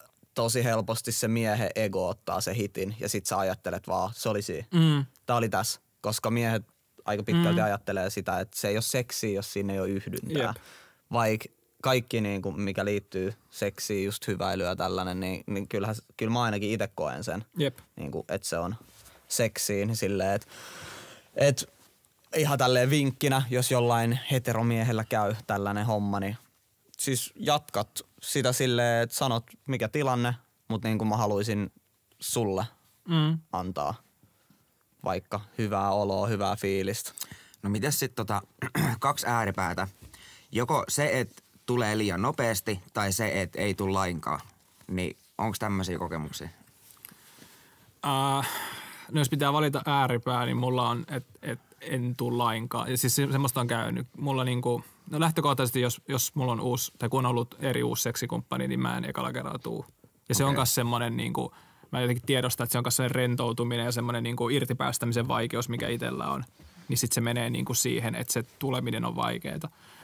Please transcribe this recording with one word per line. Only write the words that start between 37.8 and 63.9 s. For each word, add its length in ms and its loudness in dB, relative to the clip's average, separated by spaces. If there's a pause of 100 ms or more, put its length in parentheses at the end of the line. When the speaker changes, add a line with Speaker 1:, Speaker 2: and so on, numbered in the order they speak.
Speaker 3:
sit 160 -2
tota, 280 -2 (280)
<clears throat> 300 0
kaksi 280 0
ääripäätä? 600 0 (640)
Joko 360 2
se, 320 2
et 240 -6 (220)
tulee 320 2
liian 240 0
nopeasti, 580 0 (120)
tai 200 0
se, 300 0
et 140 -6
ei 180 0
tuu 200 0
lainkaan. 460 -2 (460)
Niin 300 -4 (220)
onks 200 -2
tämmösiä 400 -2
kokemuksia? 500 -6 (1600)
Speaker 2:
Äh, 420 2 (640)
no 80 4
jos 100 4
pitää 220 4
valita 340 2
ääripää, 600 2
niin 100 0
mulla 320 2
on, 200 -2
et, 180 -6 (160)
et 180 -6 (200)
en 360 -2
tuu 220 0
lainkaan. 520 0
Ja 80 0
siis 180 2
se, 160 2
semmoista 280 0
on 60 2
käynyt. 400 -2 (100)
Mulla 280 0
niinku, 400 0 (260)
no 100 0
lähtökohtaisesti, 600 2
jos, 280 0
jos 260 0
mulla 180 0
on 80 -2
uusi, 380 -2
tai 100 -2
kun 180 2
on 40 4
ollut 300 0
eri 220 0
uusi 200 0
seksikumppani, 640 -2
niin 120 0
mä 160 0
en 80 -4
ekalla 280 -4
kerralla 260 -6
tuu. 280 -8 (420)
Ja 60 0
se 100 4
on 60 4
Speaker 3:
Okei. 60 0
Speaker 2:
kas 180 2
semmonen 420 0
niinku, 380 -4 (380)
mä 80 -2
jotenkin 260 0
tiedostan, 380 2
että 80 -2
se 60 2
on 60 0
kas 120 0
semmonen 180 0
rentoutuminen 720 0
ja 60 -2